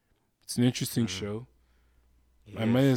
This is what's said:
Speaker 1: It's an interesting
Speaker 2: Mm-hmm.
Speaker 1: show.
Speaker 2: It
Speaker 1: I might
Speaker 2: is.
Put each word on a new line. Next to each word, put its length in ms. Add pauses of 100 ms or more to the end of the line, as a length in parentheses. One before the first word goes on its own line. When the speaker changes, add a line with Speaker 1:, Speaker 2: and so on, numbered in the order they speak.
(440)
Speaker 1:
It's 140
an 60
interesting 440
Speaker 2:
Mm-hmm. 0
Speaker 1:
show. 400 (960)
Speaker 2:
It 140
Speaker 1:
I 60
might 180
Speaker 2:
is. 140